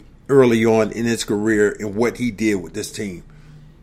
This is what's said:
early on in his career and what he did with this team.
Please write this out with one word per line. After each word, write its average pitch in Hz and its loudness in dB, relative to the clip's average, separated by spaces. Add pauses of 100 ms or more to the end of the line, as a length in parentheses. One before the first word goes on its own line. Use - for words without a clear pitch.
(300)
early 120 4
on 110 2
in 117 -6
his 117 -2
career 104 0
and 104 -8
what 113 -2
he 123 -4
did 107 -2
with 85 -8
this 104 -10
team. 92 -12 (600)